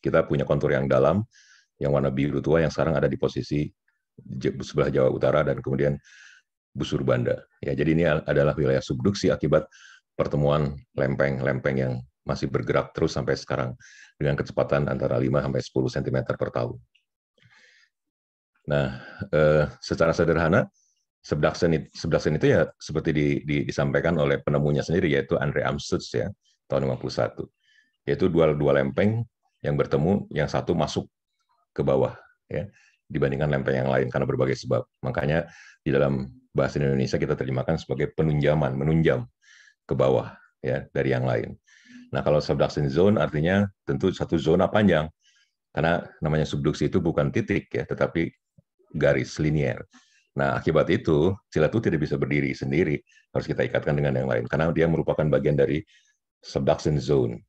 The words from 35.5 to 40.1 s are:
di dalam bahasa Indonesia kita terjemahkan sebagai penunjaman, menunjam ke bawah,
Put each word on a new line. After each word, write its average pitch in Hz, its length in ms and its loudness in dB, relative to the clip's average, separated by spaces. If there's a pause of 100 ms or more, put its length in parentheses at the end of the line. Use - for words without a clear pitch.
di - 80 -2
dalam 69 400 0 (220)
bahasa 67 260 0
Indonesia 69 400 0
kita 73 160 -2
terjemahkan 65 480 -2
sebagai 69 320 -4
penunjaman, 73 600 2
menunjam 73 500 2 (600)
ke - 120 -4
bawah, 65 360 0 (280)